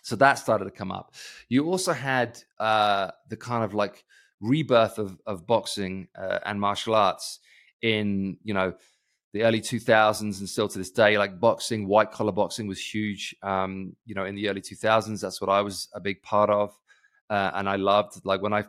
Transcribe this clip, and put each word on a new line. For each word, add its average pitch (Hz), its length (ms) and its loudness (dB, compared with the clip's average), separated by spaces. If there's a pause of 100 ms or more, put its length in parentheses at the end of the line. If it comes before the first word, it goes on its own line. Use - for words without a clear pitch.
So - 140 -6
that 135 180 6
started 107 300 0
to 101 60 -8
come 95 200 -10
up. 95 240 -10 (360)
You 139 160 4
also 180 260 -2
had, 127 500 -2 (160)
uh, 104 520 2 (180)
the 110 80 -10
kind 120 260 -4
of, 101 120 -4
like, 104 300 -2 (360)
rebirth 117 580 2
of, 98 280 -6
of 90 200 -8
boxing, 95 680 -2
uh, 92 300 -4
and 101 140 -4
martial 101 340 0
arts - 460 2 (420)
in, 101 600 0
you 107 120 -6
know, 92 200 0 (580)
the 104 100 -2
early 113 180 4
two 110 200 -6
thousands 107 580 2
and 98 100 -8
still 104 200 -2
to 98 100 -8
this 92 140 -8
day. 107 260 4
Like, 98 220 -2
boxing, 110 480 0
white 107 240 4
collar 107 180 -2
boxing 101 380 -2
was 92 100 -8
huge, 104 640 -6
um, 95 540 -4 (100)
you 107 80 -14
know, 95 100 -4
in 98 120 -8
the 104 120 -4
early 98 120 -4
two - 160 -16
thousands. 107 440 0
That's 95 200 -8
what 95 100 -2
I 101 120 4
was 98 300 -6
a 104 60 -12
big 95 240 -8
part 104 280 2
of. 104 280 0 (500)
Uh, 101 260 0
and 98 140 -2
I 98 60 0
loved, 101 500 2
like, 98 180 0
when 104 100 0
I 104 160 0